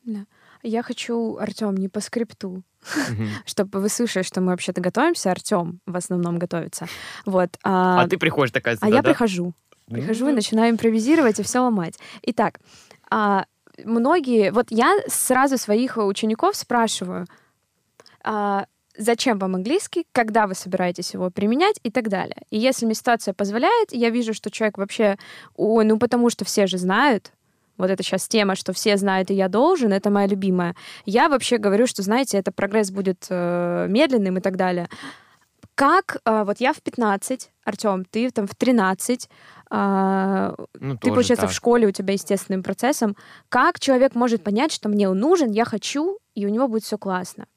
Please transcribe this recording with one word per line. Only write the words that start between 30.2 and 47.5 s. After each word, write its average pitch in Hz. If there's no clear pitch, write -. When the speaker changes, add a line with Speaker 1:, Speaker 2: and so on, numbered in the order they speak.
Speaker 1:
любимая. 185
Я 240
вообще 247
говорю, 208
что, -
знаете, 214
это 196
прогресс 196
будет, 190
э, 175
медленным 214
и 185
так 190
далее. 180
Как, 320
э, 220
вот 202
я 254
в -
пятнадцать, 233
Артем, 202
ты 233
там 208
в -
тринадцать, 233
а, 196
Speaker 2:
Ну, 139
Speaker 1:
ты, -
Speaker 2:
тоже 226
Speaker 1:
получается, 233
в -
Speaker 2:
так. 185
Speaker 1:
школе 240
у 196
тебя 196
естественным 190
процессом. 220
Как 294
человек 262
может 233
понять, 208
что -
мне 202
он 185
нужен, 294
я 220
хочу, 311
и 202
у 202
него 240
будет 220
все 214
классно? 185